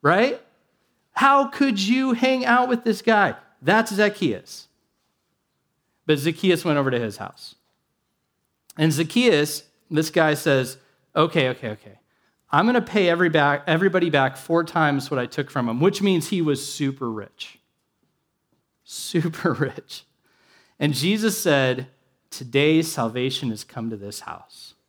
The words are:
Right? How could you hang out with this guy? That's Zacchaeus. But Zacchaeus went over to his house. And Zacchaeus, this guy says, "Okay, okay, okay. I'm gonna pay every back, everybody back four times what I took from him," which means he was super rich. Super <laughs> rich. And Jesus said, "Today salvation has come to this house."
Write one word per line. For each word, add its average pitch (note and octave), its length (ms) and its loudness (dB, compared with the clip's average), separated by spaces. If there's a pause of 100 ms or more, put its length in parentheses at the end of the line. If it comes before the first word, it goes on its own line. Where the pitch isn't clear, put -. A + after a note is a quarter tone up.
Right? G#3 360 2 (720)
How C#4 340 4
could C4 320 0
you A#3+ 340 0
hang B3+ 320 0
out B3 220 2
with A#3+ 160 -2
this A3+ 180 -2
guy? G3+ 360 2 (240)
That's A3 300 2
Zacchaeus. G3 760 -2 (1400)
But D3+ 140 2
Zacchaeus E3+ 440 0
went D3+ 140 0
over C3+ 140 0
to B2 80 0
his A2 180 -6
house. - 380 -16 (1200)
And D#3 160 2
Zacchaeus, D#3+ 720 2 (280)
this D#3 180 0
guy D#3 260 4
says, C3 420 0 (360)
"Okay, D#3 360 2
okay, B2 220 -8
okay. G#2 280 -16 (500)
I'm E3 160 4
gonna B3 160 2
pay G3 280 0
every F3 180 2
back, D3 400 2
everybody F3 420 2
back C3+ 280 0
four E3+ 260 -2
times D3 480 -2
what C3+ 80 -2
I B2 60 -4
took C3+ 260 -8
from B2 160 -2
him," A#2 140 -2
which F#3 200 2
means F3+ 280 0
he F#3 120 -2
was D3 240 -2
super C3+ 460 -6
rich. - 480 -14 (1300)
Super - 680 -4
<laughs> G#2 60 -6
rich. - 460 -8 (760)
And D3 140 0
Jesus G#3+ 440 0
said, C3+ 520 0 (400)
"Today C#3+ 520 2
salvation B2+ 680 -4
has G#2+ 160 -10
come A2+ 240 -10
to A2+ 80 -10
this G2+ 240 -14
house." - 540 -18 (140)